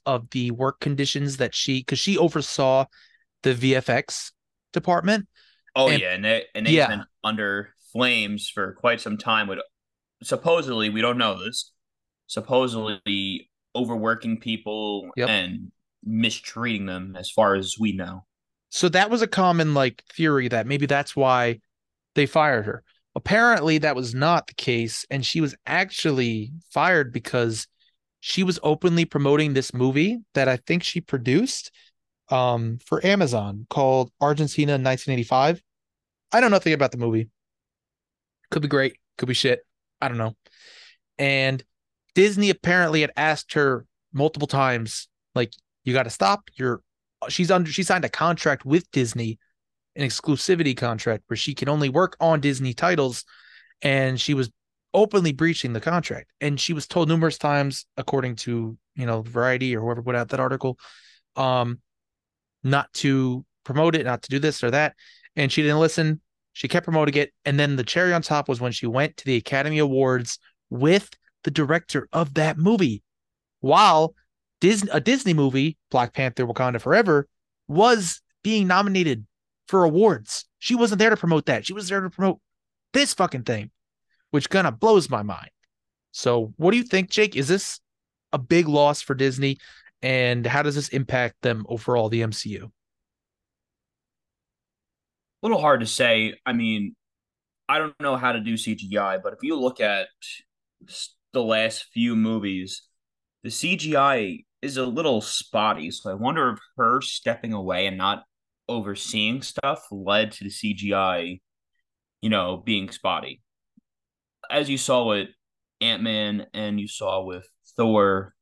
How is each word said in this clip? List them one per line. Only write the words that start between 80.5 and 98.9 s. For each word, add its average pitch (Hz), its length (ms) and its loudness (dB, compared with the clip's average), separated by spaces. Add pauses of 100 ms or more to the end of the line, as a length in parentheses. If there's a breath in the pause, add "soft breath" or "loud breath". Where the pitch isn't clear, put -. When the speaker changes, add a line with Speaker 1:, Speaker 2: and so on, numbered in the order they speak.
Speaker 1:
She - 160 -2
wasn't 220 260 2
there 220 100 6
to 208 60 4
promote 160 300 2
that. 117 200 0
She 185 60 -6
was 196 160 -10
there 196 120 0
to 185 80 -4
promote 185 320 0 (540)
this 285 180 2
fucking 143 300 -2
thing, 110 300 -4 (580)
which 147 180 0
kinda 180 240 2
blows 202 380 4
my 110 120 -2
mind. 95 280 -10 (640)
So 117 440 0
what 170 140 4
do 233 80 4
you 247 40 2
think, 190 280 -2
Jake? 214 260 0
Is 135 120 -2
this - 320 -2 (520)
a 147 60 -2
big 165 300 2
loss 147 340 4
for 139 120 -4
Disney? 135 440 0 (440 loud breath)
And 123 440 2
how 139 160 2
does 147 120 -2
this 143 160 -4
impact 127 500 -2
them 113 280 -2
overall, 117 420 -2
the 113 120 0
M 113 100 -2
C - 180 -10
U? 101 200 -12 (2750)
Speaker 2:
A 202 40 -4
little 214 140 2
hard 143 200 4
to 110 60 -4
say. 113 480 2 (100)
I 127 80 -4
mean, 110 420 -2 (760)
I 147 100 0
don't 156 220 -6
know 139 160 -2
how 123 160 -2
to 113 80 -4
do 113 180 -4
C 110 160 -6
G 104 240 -6